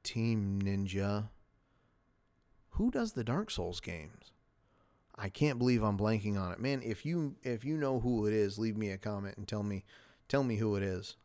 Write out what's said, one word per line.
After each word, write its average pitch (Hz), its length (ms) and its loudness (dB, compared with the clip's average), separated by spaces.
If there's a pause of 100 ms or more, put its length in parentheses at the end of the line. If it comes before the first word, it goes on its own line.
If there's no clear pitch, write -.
Team 107 600 0
Ninja. 98 640 0 (1400)
Who 226 200 2
does 233 220 -2
the 120 120 -2
Dark 156 260 -2
Souls 90 300 -4
games? - 520 -10 (840)
I 101 120 -4
can't 143 300 2
believe 123 240 4
I'm 104 160 2
blanking 104 400 2
on 90 140 -2
it. 87 80 -8
Man, 135 240 -2
if 110 220 -6
you, 156 360 -2
if 120 220 -4
you 151 120 -2
know 135 240 0
who 113 260 2
it 107 80 4
is, 104 240 4
leave 110 180 0
me 107 140 0
a 95 80 -4
comment 101 400 -6
and 101 80 -10
tell 107 160 -2
me, 101 220 -2 (440)
tell 139 140 4
me 120 140 2
who 107 200 2
it 98 60 2
is. 92 420 -4